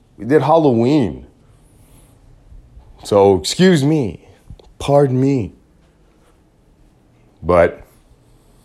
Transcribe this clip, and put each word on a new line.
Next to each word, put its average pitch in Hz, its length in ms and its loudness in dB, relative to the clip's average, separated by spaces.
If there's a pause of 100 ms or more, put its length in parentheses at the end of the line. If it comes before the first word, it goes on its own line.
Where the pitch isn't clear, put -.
(180)
We - 80 -16
did 135 180 0
Halloween. 131 840 0 (1800)
So, 98 340 2
excuse 175 460 0
me. 143 440 -4 (520)
Pardon 139 400 0
me. 131 340 -2 (1900)
But, 87 400 0 (800)